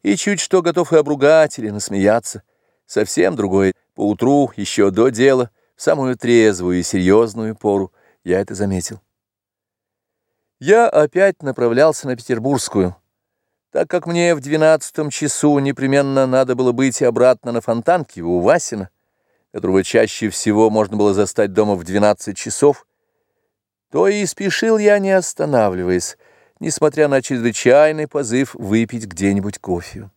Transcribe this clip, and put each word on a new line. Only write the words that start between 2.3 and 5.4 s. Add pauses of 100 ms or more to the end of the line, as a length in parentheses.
Совсем
другое (220)
поутру,
еще
до
дела, (260)